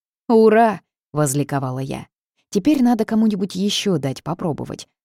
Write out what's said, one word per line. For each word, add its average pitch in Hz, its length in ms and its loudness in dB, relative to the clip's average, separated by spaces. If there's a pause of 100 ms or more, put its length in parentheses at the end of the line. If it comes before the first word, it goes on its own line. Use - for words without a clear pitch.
(280)
«Ура!» — 220 520 4 (320)
возликовала 139 680 -2
я. - 260 -10 (420)
«Теперь 277 340 2
надо 240 220 2
кому-нибудь 214 500 0
ещё 190 440 -2
дать 135 240 -6
попробовать, - 680 -8 (160)